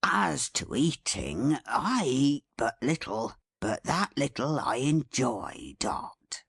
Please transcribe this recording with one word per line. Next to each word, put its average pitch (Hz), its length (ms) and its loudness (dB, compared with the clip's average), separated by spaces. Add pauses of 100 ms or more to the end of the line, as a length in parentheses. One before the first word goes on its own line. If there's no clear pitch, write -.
As 185 480 2
to - 220 -4
eating, 131 920 0
I 196 400 0
eat 139 380 2 (120)
but - 260 -2
little, 120 540 -2 (240)
but - 240 -2
that 180 320 0
little 277 420 0
I - 180 0
enjoy, - 1000 0
Dot. - 720 -6